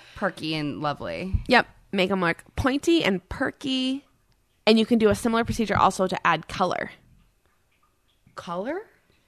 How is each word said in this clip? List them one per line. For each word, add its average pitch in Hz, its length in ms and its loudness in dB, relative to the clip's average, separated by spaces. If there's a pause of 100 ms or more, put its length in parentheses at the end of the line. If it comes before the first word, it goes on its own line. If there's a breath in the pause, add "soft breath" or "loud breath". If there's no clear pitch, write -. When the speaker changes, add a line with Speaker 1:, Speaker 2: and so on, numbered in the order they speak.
(160 loud breath)
Speaker 1:
Perky 160 400 -4
and 143 260 -4
lovely. 143 640 -4
Speaker 2:
Yep, 240 200 4 (240)
make 190 180 2
'em 190 120 0
look 165 220 0 (120)
pointy 285 480 2
and 185 260 0
perky, 262 760 -4 (600)
and 220 140 6
you 214 80 2
can 240 100 4
do 214 120 4
a 202 40 4
similar 226 300 0
procedure 220 340 -2
also 185 300 2
to 185 180 -4
add 165 220 0
color. - 420 -2 (1500)
Speaker 1:
Color? 220 460 -8 (460)